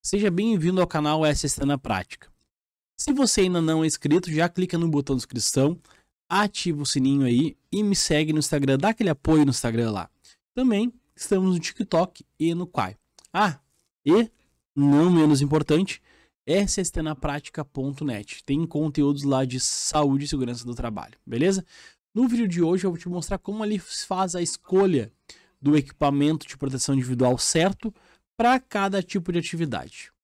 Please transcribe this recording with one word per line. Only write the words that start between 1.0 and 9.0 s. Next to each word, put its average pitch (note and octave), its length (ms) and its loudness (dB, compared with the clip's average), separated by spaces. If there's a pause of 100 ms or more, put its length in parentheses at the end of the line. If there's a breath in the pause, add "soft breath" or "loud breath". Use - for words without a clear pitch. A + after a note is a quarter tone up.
S D3 200 0
S - 140 -4
T C#3 60 -2
na C#3+ 120 0
Prática. - 540 -6 (680)
Se - 140 -4
você B3+ 300 2
ainda F3+ 200 2
não D#3+ 220 2
é D#3+ 40 2
inscrito, D#3+ 440 0
já D#3+ 160 2
clica F3+ 300 -2
no E3 100 0
botão C#3+ 260 0
de B2 100 -2
inscrição, C3+ 540 0 (520 soft breath)
ativa F3+ 520 -2
o C#3 40 -4
sininho C3+ 400 2
aí B2 320 2 (120)
e G#3 140 0
me G3+ 100 2
segue D#3 380 0
no D#3 80 0
Instagram, C#3 380 0
dá F#3 140 0
aquele G#3 180 0